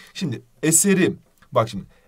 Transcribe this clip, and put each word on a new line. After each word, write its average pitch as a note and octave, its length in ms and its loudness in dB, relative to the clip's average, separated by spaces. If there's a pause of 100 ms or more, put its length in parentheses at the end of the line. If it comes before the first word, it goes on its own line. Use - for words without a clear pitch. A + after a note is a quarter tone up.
(140)
Şimdi C#3+ 280 -6 (220)
eseri. F#3 500 2 (380)
Bak A#2 180 0
şimdi G2 160 -12 (220)